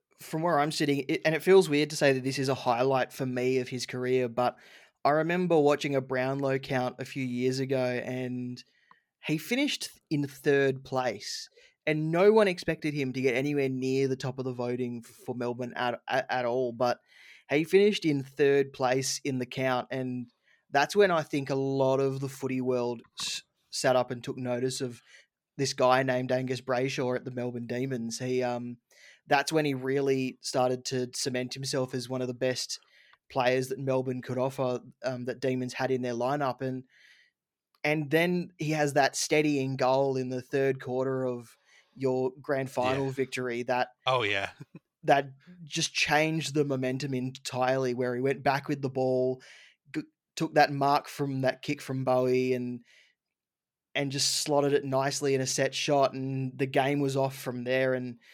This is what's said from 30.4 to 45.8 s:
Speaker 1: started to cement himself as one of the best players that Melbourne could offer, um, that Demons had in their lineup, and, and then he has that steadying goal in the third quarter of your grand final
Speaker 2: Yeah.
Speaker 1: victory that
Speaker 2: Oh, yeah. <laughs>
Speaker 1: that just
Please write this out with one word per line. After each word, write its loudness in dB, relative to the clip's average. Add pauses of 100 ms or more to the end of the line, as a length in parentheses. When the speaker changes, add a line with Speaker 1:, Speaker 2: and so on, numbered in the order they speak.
Speaker 1:
started 0
to -2
cement -4
himself -4
as -6
one -4
of -2
the -6
best -4 (520)
players 2
that -4
Melbourne -2
could -4
offer, -2 (260)
um, -6
that -6
Demons -2
had -2
in 0
their -4
lineup, -2
and, -6 (1000)
and 0
then 2
he -2
has 2
that 2
steadying 2
goal 2
in -4
the -6
third 0
quarter -2
of -6 (400)
your 0 (100)
grand -2
final 0
Speaker 2:
Yeah. -2
Speaker 1:
victory -4
that 0 (180)
Speaker 2:
Oh, 2
yeah. 0 (280)
<laughs> -20
Speaker 1:
that 4 (340)
just -4